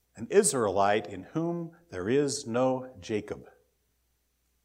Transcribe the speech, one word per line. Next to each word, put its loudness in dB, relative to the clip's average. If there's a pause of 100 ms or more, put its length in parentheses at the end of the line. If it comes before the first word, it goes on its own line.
(160)
an -10
Israelite 4
in -12
whom -4 (140)
there -6
is 2
no 0 (140)
Jacob." -6 (1160)